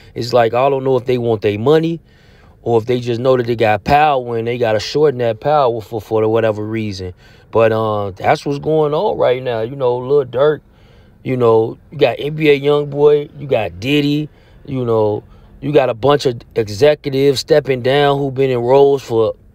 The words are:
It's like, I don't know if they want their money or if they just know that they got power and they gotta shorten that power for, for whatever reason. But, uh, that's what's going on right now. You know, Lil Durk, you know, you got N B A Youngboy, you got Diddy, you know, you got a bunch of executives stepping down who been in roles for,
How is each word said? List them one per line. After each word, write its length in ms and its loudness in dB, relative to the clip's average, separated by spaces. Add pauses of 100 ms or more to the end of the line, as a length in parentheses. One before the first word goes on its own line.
(140)
It's 180 -6
like, 220 4
I 160 2
don't 140 -2
know 120 2
if 80 -2
they 140 0
want 240 -2
their 160 0
money 420 0 (600)
or 160 2
if 80 -2
they 140 0
just 200 -4
know 160 4
that 100 0
they 100 -2
got 280 0
power 540 2
and 80 -4
they 100 -4
gotta 240 0
shorten 380 0
that 220 -2
power 420 0
for, 180 -10
for 280 0
whatever 360 0
reason. 480 -8 (380)
But, 220 4
uh, 400 -2
that's 340 -2
what's 120 -4
going 360 0
on 240 -2
right 240 0
now. 180 -4
You 160 -8
know, 220 -2
Lil 260 0
Durk, 380 0 (600)
you 140 -4
know, 420 2 (120)
you 80 -14
got 200 2
N 160 -6
B 140 0
A 100 4
Youngboy, 800 0
you 80 -12
got 340 -2
Diddy, 500 -2 (340)
you 200 -6
know, 400 0 (360)
you 120 -6
got 180 4
a 40 -4
bunch 300 0
of 160 -2 (140)
executives 840 0
stepping 420 0
down 360 2
who 120 -4
been 200 -2
in 100 -2
roles 420 4
for, 320 0 (200)